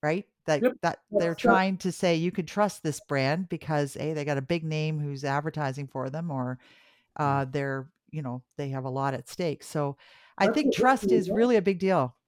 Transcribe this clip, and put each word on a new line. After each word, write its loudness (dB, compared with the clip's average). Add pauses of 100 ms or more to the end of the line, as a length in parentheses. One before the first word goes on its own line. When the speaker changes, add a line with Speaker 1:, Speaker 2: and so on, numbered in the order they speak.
Speaker 1:
Right? 0 (200)
That, 2
Speaker 2:
Yep. 4
Speaker 1:
that -2 (100)
Speaker 2:
That's 2
Speaker 1:
they're 0
Speaker 2:
that. -8
Speaker 1:
trying 4
to -2
say 2
you 0
can -4
trust -2
this -2
brand 0
because, -2
A, -4
they -4
got 0
a -2
big -2
name -2
who's -6
advertising -2
for -6
them, -6
or, -4 (560)
uh, 0
Speaker 3:
Mm. -10
Speaker 1:
they're, -2 (220)
you -6
know, -6 (140)
they -6
have -4
a -4
lot -2
at -8
stake. -4
So -4 (400)
I 4
Speaker 2:
That's 2
Speaker 1:
think 2
Speaker 2:
the 0
Speaker 1:
trust 4
Speaker 2:
history 4
of 4
Speaker 1:
is -4
really 4
a 4
big 0
deal. 2 (120)